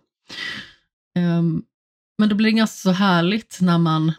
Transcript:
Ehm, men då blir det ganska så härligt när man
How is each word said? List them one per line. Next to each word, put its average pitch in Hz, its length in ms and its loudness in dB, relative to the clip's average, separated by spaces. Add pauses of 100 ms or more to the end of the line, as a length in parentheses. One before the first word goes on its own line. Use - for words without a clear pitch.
(1200)
Ehm, 170 440 0 (540)
men 214 120 2
då 208 60 0
blir 220 160 2
det 220 60 2
ganska 220 200 0
så 185 140 0
härligt 185 720 0
när 175 160 2
man 160 420 0